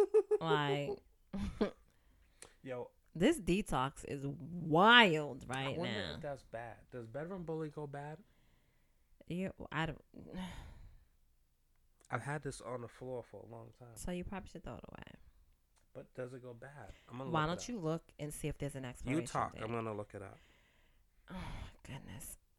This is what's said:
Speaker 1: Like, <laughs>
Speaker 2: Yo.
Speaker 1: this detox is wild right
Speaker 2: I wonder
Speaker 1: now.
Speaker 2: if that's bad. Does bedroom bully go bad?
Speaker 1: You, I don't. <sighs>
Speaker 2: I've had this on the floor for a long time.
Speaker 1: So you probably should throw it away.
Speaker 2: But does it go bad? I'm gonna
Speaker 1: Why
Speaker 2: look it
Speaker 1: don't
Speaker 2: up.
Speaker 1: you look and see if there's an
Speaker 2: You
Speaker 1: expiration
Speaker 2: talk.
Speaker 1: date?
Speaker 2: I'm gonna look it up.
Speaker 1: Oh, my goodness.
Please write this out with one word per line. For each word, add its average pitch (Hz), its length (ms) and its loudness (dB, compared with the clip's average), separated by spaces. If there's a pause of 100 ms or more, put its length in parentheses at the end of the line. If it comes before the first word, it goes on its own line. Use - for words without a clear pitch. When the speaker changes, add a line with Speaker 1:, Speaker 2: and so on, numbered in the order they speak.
(400)
Speaker 1:
Like, 294 480 4 (460)
<laughs> 202 380 0 (920)
Speaker 2:
Yo. 123 280 -8 (240)
Speaker 1:
this 269 240 6
detox 160 720 0
is 139 180 -4
wild 160 1200 8
right 135 260 -2
Speaker 2:
I - 40 -4
wonder 123 160 -2
Speaker 1:
now. 92 220 -2
Speaker 2:
if - 60 -8
that's 139 220 -6
bad. 113 320 -10 (140)
Does 120 160 -10
bedroom 165 380 -8
bully 160 240 -4
go 147 180 -8
bad? 143 300 -8 (1120)
Speaker 1:
You, 180 240 -2 (180)
I 160 160 2
don't. 151 160 -8 (320)
<sighs> 185 40 -8 (1700)
Speaker 2:
I've 117 120 0
had 147 200 -4
this 139 180 -8
on 123 200 -8
the 113 80 -10
floor 127 420 -8
for 101 180 -14
a 113 60 -16
long 117 140 -14 (100)
time. 123 160 -18
Speaker 1:
So 180 160 -6
you 180 140 -4
probably 190 260 -8
should - 140 -14
throw 120 100 -10
it - 140 -12
away. - 240 -14 (840)
Speaker 2:
But 139 200 -14
does 127 180 -6
it 123 100 -12
go 123 120 -12
bad? 135 380 -14 (180)
I'm 123 80 -10
gonna 139 120 -6
Speaker 1:
Why 160 120 4
Speaker 2:
look 151 60 2
it - 0 -
Speaker 1:
don't 180 140 -2
Speaker 2:
up. - 60 -8
Speaker 1:
you 247 100 -4
look 160 240 0 (160)
and 147 140 -4
see - 160 -4
if 143 100 -4
there's 143 180 -4
an 131 80 -8
Speaker 2:
You 123 60 -8
Speaker 1:
expiration 135 360 -2
Speaker 2:
talk. - 280 -2
Speaker 1:
date? - 100 -8
Speaker 2:
I'm 113 80 -4
gonna 113 220 -2
look 104 200 -6
it 98 80 -10
up. 101 160 -14 (920)
Speaker 1:
Oh, 185 40 -10
my - 600 -8
goodness. - 420 -12 (220)